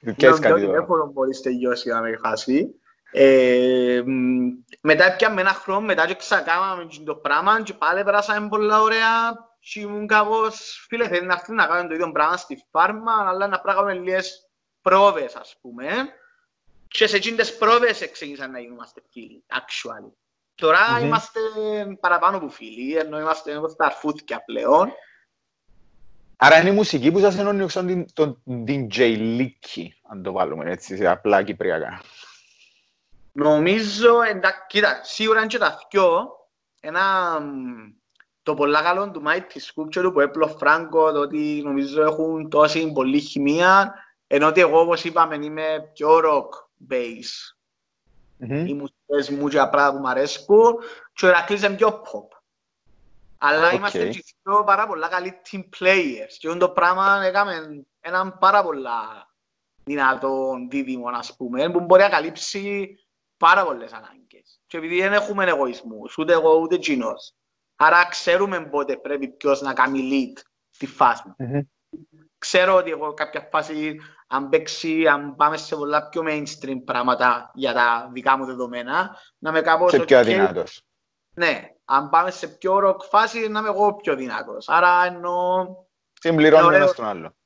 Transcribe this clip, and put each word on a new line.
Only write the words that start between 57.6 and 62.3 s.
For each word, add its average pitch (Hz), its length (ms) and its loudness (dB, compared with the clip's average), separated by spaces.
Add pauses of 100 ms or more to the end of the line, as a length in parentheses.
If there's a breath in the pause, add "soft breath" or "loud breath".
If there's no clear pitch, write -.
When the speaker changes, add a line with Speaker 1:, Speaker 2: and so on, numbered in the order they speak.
Speaker 2:
έναν 185 380 -6
πάρα 196 240 4
πολλά 120 640 -8 (560)
δυνατό 135 720 -2 (160)
δίδυμο, 127 380 -6
ας 120 280 -10
πούμε, 131 340 -4
που 175 100 0
μπορεί 180 220 6
να 202 60 6
καλύψει 196 880 -6 (380)